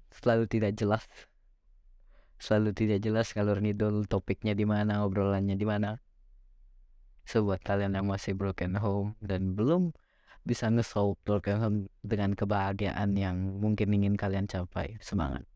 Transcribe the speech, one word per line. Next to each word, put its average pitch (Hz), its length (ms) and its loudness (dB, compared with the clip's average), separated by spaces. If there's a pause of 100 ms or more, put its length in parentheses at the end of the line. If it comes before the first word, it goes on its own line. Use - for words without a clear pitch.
(100)
selalu 113 400 2
tidak 107 240 2
jelas. 107 320 0 (1400)
Selalu 107 320 2
tidak 107 320 2
jelas 110 320 0
ngalur 104 240 2
ngidul 104 480 0
topiknya 101 480 0
di 104 80 2
mana, 104 400 2
obrolannya 98 480 2
di 98 80 -2
mana. 104 400 -2 (1200)
So, 107 240 0
buat 98 160 -2
kalian 98 320 0
yang 98 160 -2
masih 98 240 -4
broken 95 480 -2
home 101 400 -2
dan 95 320 -2
belum 165 400 0 (480)
bisa 120 320 -2
nge-solve 101 480 0
broken 101 400 0
home 107 160 0 (240)
dengan 101 320 0
kebahagiaan 101 800 -2
yang 95 480 -2
mungkin 104 320 2
ingin 101 240 2
kalian 98 320 -2
capai, 92 480 -6
semangat. 73 580 -4